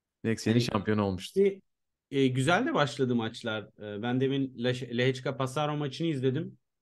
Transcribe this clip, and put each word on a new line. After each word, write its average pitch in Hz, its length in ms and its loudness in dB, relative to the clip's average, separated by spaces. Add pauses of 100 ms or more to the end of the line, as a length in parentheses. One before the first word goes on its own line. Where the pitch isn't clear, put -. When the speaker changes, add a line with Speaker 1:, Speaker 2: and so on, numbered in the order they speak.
(240)
Speaker 1:
Next 110 220 -2
Gen'in 110 100 4
Speaker 2:
Yani 120 80 6
Speaker 1:
şampiyonu 107 400 0
olmuştu. 95 360 -2
Speaker 2:
bir, 196 220 2 (500)
e, 135 160 4
güzel 143 380 2
de - 80 -2
başladı 135 420 2
maçlar. 110 480 -4
E, 104 380 -10
ben 123 200 0
demin 131 420 -2
Leş-, 123 340 -2
Lehečka 127 400 0
Passaro 147 400 -2
maçını 147 300 -4
izledim. 139 500 -2 (240)